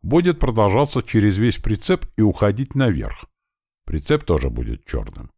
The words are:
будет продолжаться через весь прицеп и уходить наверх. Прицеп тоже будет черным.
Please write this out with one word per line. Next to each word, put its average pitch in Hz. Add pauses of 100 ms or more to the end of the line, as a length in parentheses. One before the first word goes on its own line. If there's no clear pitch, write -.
будет 165
продолжаться 117
через 104
весь 110
прицеп - (100)
и 110
уходить 104
наверх. 110 (600)
Прицеп 147
тоже 67
будет 57
черным. 52